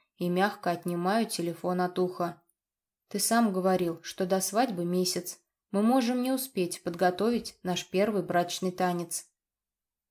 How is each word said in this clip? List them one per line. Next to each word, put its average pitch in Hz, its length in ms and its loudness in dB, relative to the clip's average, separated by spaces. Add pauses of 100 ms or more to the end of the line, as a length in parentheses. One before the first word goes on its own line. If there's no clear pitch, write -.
(160)
и 180 140 -2
мягко 175 420 0
отнимаю 175 540 -2
телефон 175 560 -2
от 180 180 -2
уха. 180 420 -2 (720)
«Ты 202 80 -4
сам 226 320 4
говорил, 180 520 2
что - 220 -4
до 190 140 2
свадьбы 196 460 0
месяц. 180 520 -2 (340)
Мы 202 100 2
можем 247 400 4
не 254 100 0
успеть 190 500 -4
подготовить 185 800 0
наш 180 280 -2
первый 202 340 2
брачный 175 480 0
танец». 175 540 -2 (840)